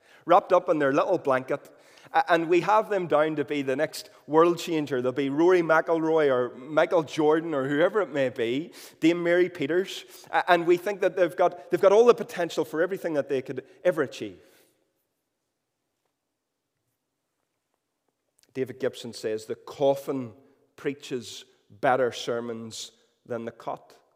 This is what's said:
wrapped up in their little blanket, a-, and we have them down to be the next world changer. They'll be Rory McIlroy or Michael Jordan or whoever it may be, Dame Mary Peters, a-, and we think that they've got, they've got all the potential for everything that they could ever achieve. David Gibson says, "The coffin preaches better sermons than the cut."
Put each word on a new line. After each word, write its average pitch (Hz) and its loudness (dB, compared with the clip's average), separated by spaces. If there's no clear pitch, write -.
wrapped 190 4
up 180 4
in 156 0
their 139 2
little 180 0
blanket, 131 -4
a-, 160 2
and 165 2
we 175 2
have 202 0
them 185 -2
down 156 2
to 143 -2
be 147 -4
the 131 -4
next 151 -6
world 165 4
changer. 147 -4
They'll 127 -2
be 139 -2
Rory 170 4
McIlroy 160 2
or 123 0
Michael 156 0
Jordan 160 0
or 135 -2
whoever 180 0
it 143 -6
may 135 0
be, 123 -4
Dame 170 2
Mary 175 2
Peters, 175 -4
a-, 165 0
and 170 2
we 180 6
think 196 -6
that 180 0
they've 175 0
got, - -2
they've 175 0
got 196 6
all 226 6
the 240 8
potential 170 -4
for 156 -2
everything 175 -4
that 139 -2
they 135 -2
could 127 -10
ever 165 0
achieve. 104 -10
David 127 -6
Gibson 120 -8
says, 110 -8
"The 117 -8
coffin 139 -4
preaches 139 -10
better 123 0
sermons 117 -10
than 117 -10
the 117 -12
cut." - -14